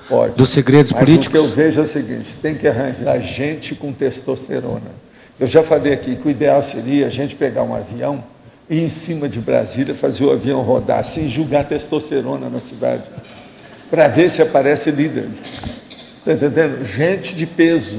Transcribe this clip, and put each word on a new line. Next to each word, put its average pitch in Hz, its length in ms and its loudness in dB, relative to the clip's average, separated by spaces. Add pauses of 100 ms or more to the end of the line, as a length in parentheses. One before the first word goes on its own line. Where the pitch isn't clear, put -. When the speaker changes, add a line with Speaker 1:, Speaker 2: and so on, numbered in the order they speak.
Speaker 1:
Pode. 117 260 2
Speaker 2:
dos 127 160 6
segredos 135 420 6
Speaker 1:
Mas 117 80 2
Speaker 2:
políticos? 139 280 6
Speaker 1:
o - 20 -12
que 160 60 2 (140)
eu - 40 -4
vejo 151 260 4
é - 20 4
o 156 40 0
seguinte: 117 540 -6
tem 156 140 -4
que 147 120 -2
arranjar 131 540 0
gente 147 540 -6
com 143 180 -8
testosterona. 123 1000 -6 (480)
Eu 127 80 0
já 156 160 6
falei 147 300 2
aqui 131 240 -4
que 151 120 -4
o - 20 2
ideal 139 320 2
seria 135 440 -2
a 117 40 -2
gente 135 240 -6
pegar 127 280 -2
um 117 120 -4
avião 120 500 -6 (460)
e, 160 100 0
em 160 80 -2
cima 151 400 -6
de 110 100 -8
Brasília, 127 560 -2
fazer 135 300 -2
o 139 80 4
avião 131 300 -2
rodar 117 420 0
sem 156 240 -6
julgar 139 400 -2
testosterona 139 800 -4
na 123 100 -6
cidade, 123 440 -4 (880)
pra 156 180 6
ver 165 220 4
se - 100 2
aparece 143 500 2
líderes. 135 400 -2 (920)
Tá 160 100 2
entendendo? 135 500 0
Gente 156 500 -2
de 160 120 -4
peso 160 520 2